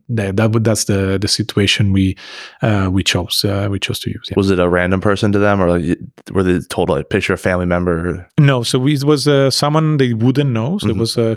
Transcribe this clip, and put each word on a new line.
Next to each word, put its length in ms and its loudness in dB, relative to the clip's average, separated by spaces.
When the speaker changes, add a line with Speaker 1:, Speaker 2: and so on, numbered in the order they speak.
Speaker 1:
that, 300 -2
that 160 4
would, 100 0
that's 220 0
the, 340 0
the 80 -2
situation 640 0
we, 240 2
uh, 280 0
we 140 0
chose, 400 -2
uh, 260 -2
we 100 -4
chose 200 -6
to 100 -6
use. 200 -10
Yeah. 80 -8
Speaker 2:
Was 120 4
it 80 4
a 120 2
random 320 2
person 320 2
to 60 2
them, 220 2
or, 80 2
like, 140 2
y-, 140 -2
were 120 0
they 260 2
told, 180 -2
like, 220 -2
picture 240 -2
a 40 -2
family 280 0
member? 600 -2
Speaker 1:
No, 240 4
so 160 -2
we, 140 0
it 100 -2
was, 240 2
uh, 240 4
someone 460 0
they 160 0
wouldn't 380 0
know. 260 -2
So 100 -4
Speaker 2:
Mm-hmm. 80 0
Speaker 1:
it 60 -2
was 160 -2
a 200 0